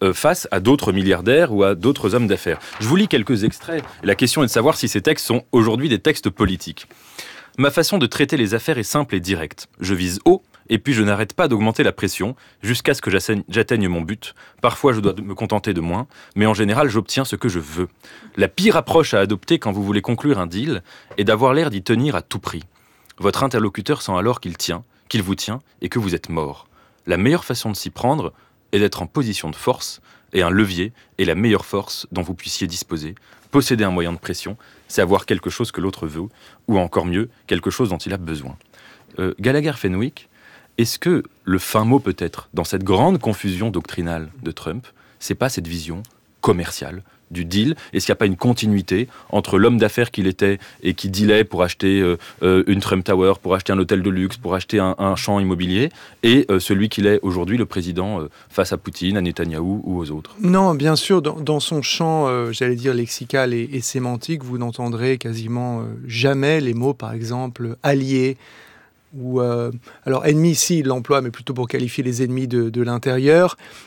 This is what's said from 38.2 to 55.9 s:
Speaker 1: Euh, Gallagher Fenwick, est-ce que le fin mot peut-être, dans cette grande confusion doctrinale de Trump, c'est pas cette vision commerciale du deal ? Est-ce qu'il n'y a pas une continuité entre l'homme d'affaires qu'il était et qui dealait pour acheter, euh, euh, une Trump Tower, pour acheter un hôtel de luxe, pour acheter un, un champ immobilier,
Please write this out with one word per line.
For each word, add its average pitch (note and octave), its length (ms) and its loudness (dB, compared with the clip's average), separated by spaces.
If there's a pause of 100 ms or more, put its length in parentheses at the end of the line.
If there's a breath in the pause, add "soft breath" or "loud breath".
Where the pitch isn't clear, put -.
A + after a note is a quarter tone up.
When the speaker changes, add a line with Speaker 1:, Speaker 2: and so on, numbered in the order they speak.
Speaker 1:
Euh, F#2 180 -2
Gallagher C#3+ 380 0
Fenwick, G2+ 520 -4 (480 soft breath)
est-ce - 220 0
que E3+ 240 2 (220)
le F#2 160 2
fin G#2+ 240 0
mot C3 160 6
peut-être, F2+ 520 -4
dans F2 120 -2
cette F#2+ 180 -4
grande A#2+ 380 4
confusion G#2 500 -2
doctrinale E2+ 580 -6 (140)
de E2 80 -6
Trump, E2+ 380 -10 (320 soft breath)
c'est - 160 -4
pas B2+ 140 0
cette E2+ 180 -6
vision E2+ 340 -8 (380)
commerciale F2 640 -2 (260 soft breath)
du F2 140 -6
deal ? G#2 300 0 (180 loud breath)
Est-ce G2 140 -2
qu'il - 60 2
n'y - 40 2
a - 40 -12
pas A2 60 4
une F#2 100 0
continuité G#2+ 720 0 (220 loud breath)
entre G2 280 0
l'homme A#2 200 6
d'affaires A2+ 320 2
qu'il F#2+ 160 -2
était G2 320 2 (240 loud breath)
et F2+ 120 0
qui - 140 -6
dealait G#2 340 4
pour F2+ 200 -2
acheter, G2 380 2
euh, F2+ 160 2 (260 loud breath)
euh, F#2 240 6
une G2 140 4
Trump F#2+ 220 0
Tower, F#2+ 400 4
pour F#2 120 0
acheter F#2 180 -2
un F#2+ 60 2
hôtel F#2+ 240 2
de G2 80 0
luxe, F#2 260 -2
pour F2 180 -4
acheter F#2 240 -2
un, F#2+ 200 2
un F#2+ 180 0
champ G2+ 240 -2
immobilier, F#2 480 0 (340 loud breath)